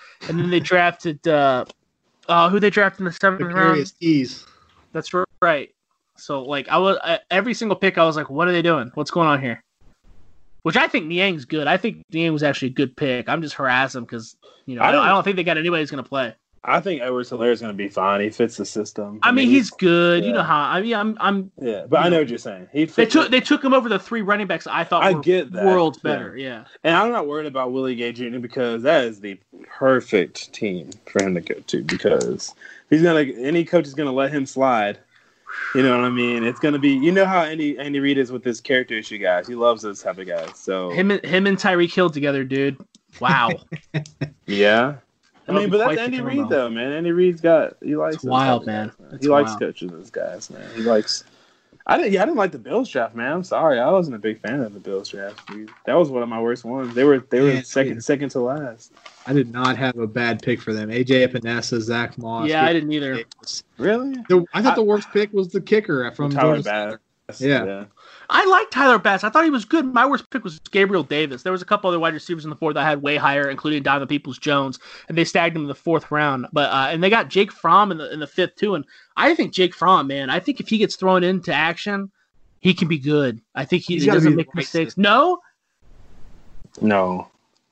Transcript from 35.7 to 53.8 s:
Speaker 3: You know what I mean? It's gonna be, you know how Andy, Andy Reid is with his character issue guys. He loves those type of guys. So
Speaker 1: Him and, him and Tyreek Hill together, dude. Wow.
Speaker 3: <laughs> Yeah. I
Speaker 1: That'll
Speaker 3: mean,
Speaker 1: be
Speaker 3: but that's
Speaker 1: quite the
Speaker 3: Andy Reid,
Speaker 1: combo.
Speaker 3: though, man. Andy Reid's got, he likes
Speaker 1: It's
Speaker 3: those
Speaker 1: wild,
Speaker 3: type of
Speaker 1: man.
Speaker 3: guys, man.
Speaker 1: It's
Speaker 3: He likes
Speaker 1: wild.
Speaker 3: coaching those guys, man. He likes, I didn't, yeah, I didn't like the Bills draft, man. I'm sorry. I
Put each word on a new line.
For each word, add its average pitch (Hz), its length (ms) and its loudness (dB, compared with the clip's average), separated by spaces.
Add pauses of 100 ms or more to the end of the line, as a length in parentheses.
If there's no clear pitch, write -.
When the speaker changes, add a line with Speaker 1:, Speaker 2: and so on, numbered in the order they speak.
Speaker 3:
You 131 80 4
know 127 140 4
what 123 80 2
I 123 60 0
mean? 120 340 -2
It's - 160 -4
gonna 147 200 0
be, 143 100 4
you 139 220 2
know 190 140 4
how 185 160 2
Andy, 151 360 -4
Andy 143 220 -6
Reid 139 180 0
is 127 140 0
with 120 100 -8
his 117 180 -4
character 127 340 -2
issue 107 240 -8
guys. 90 280 -2
He 123 80 -10
loves 117 280 2
those 101 200 -10
type 90 160 -6
of 92 80 -12
guys. 82 320 -8
So 92 320 -6
Speaker 1:
Him 190 200 0
and, 202 140 -2
him 185 220 0
and 196 120 0
Tyreek 175 340 2
Hill 180 180 2
together, 139 320 -2
dude. 135 360 -2 (420)
Wow. 123 300 2 (420)
Speaker 3:
<laughs> - 540 -8
Yeah. 107 480 4 (520)
I 170 60 -6
Speaker 1:
That'll 202 80 2
Speaker 3:
mean, 208 80 0
Speaker 1:
be - 40 -2
Speaker 3:
but 208 60 4
that's 233 100 2
Speaker 1:
quite - 80 0
the 226 80 -4
Speaker 3:
Andy 254 180 -4
Reid, 247 160 -4
Speaker 1:
combo. 214 180 0
Speaker 3:
though, 120 140 0
man. 120 220 -4
Andy 170 200 -2
Reid's 175 300 2
got, 160 400 4
he 147 140 -4
likes 156 200 -2
Speaker 1:
It's - 80 -12
Speaker 3:
those 127 60 -4
Speaker 1:
wild, 127 340 2
Speaker 3:
type - 20 -14
of - 0 -
Speaker 1:
man. 107 220 -4
Speaker 3:
guys, - 120 -18
man. 78 140 -20
Speaker 1:
It's 131 120 -6
Speaker 3:
He 147 40 4
likes 143 200 6
Speaker 1:
wild. 104 100 -6
Speaker 3:
coaching 90 280 -6
those 87 220 -18
guys, 85 400 -10
man. 98 240 -18
He 113 80 -6
likes, 110 420 0 (600)
I 269 120 4
didn't, 247 140 0
yeah, 185 100 2
I - 20 2
didn't 294 140 0
like 190 140 0
the 139 60 -12
Bills 156 300 -4
draft, 117 260 -4
man. 120 160 -4
I'm 180 140 -4
sorry. 135 340 2
I 131 120 2